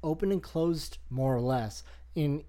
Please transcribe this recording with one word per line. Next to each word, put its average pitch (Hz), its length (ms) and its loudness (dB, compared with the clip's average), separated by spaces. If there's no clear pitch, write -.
open 160 300 0
and 185 100 0
closed, 165 560 0
more 131 260 2
or 120 60 4
less, 120 420 0
in 147 340 2